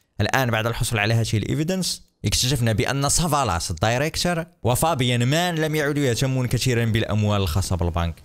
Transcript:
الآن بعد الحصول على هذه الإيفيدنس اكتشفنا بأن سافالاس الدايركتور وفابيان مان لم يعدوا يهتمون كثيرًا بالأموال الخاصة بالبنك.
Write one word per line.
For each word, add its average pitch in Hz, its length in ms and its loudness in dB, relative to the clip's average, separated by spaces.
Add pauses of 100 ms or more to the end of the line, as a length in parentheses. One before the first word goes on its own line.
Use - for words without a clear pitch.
(220)
الآن 120 300 0
بعد 110 160 0
الحصول 113 320 -2
على 107 140 2
هذه 113 240 0
الإيفيدنس 160 680 -4 (220)
اكتشفنا 120 480 2
بأن 135 360 0
سافالاس 135 600 0
الدايركتور 151 760 -2 (180)
وفابيان 123 640 2
مان 170 280 0
لم 156 200 0
يعدوا 147 280 0
يهتمون 131 440 0
كثيرًا 117 380 2
بالأموال 104 560 0
الخاصة 90 340 0
بالبنك. 85 500 -2